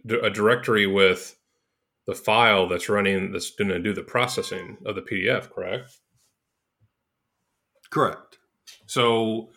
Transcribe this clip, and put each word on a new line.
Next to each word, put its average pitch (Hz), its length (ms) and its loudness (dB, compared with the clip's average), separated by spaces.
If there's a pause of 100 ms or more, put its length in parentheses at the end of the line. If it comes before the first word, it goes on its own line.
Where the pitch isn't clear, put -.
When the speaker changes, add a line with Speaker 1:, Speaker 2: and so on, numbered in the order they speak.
Speaker 1:
d-, 110 160 0
a 110 80 0
directory 107 560 2
with 95 500 2 (720)
the 95 80 -6
file 107 520 4
that's 90 220 -4
running, 98 420 0
that's 92 200 -8
gonna 95 280 -2
do 101 140 -2
the 87 100 -6
processing 110 840 -4
of 107 100 -8
the - 80 -10
P 98 180 -6
D 107 80 0
F, 123 220 -4
correct? 98 480 -10 (1900)
Speaker 2:
Correct. - 500 -4 (480)
Speaker 1:
So 113 680 0